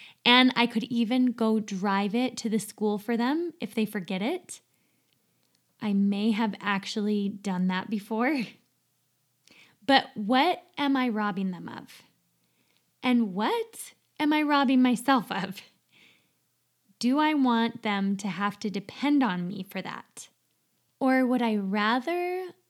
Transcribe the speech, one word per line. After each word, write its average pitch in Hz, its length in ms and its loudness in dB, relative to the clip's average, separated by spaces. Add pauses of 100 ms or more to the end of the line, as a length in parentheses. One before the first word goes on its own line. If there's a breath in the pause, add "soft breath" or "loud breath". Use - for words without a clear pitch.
(240 loud breath)
And 247 300 8
I 240 120 2
could 220 180 -4
even 247 480 2
go 220 260 0
drive 202 560 -2
it 247 240 -2
to 233 100 -6
the 214 120 0
school 208 380 -4
for 233 180 -4
them 311 420 -2
if - 160 -10
they 220 120 0
forget 190 360 -6
it. 311 380 -6 (1200)
I 208 140 0
may 202 380 2
have 208 280 -2
actually 202 680 -2
done 185 400 -4
that 185 220 -4
before. 226 520 -2
<laughs> - 100 -12 (1300 soft breath)
But 269 280 4
what 254 480 0 (160)
am 277 180 0
I 254 120 0
robbing 208 420 -2
them 170 180 -10
of? - 340 -16 (1000)
And 233 320 2
what 415 580 -4 (280)
am 302 120 2
I 302 100 2
robbing 277 400 4
myself 247 500 2
of? 190 300 -8 (1400 soft breath)
Do 254 180 2
I 302 160 2
want 233 480 2
them 196 360 -2
to 202 100 -6
have 196 320 -4
to 214 100 -4
depend 262 540 0
on 180 240 -2
me 190 160 -8
for - 160 -10
that? - 480 -14 (720)
Or 262 240 4
would 247 160 2
I 226 160 2
rather 262 920 -2 (200)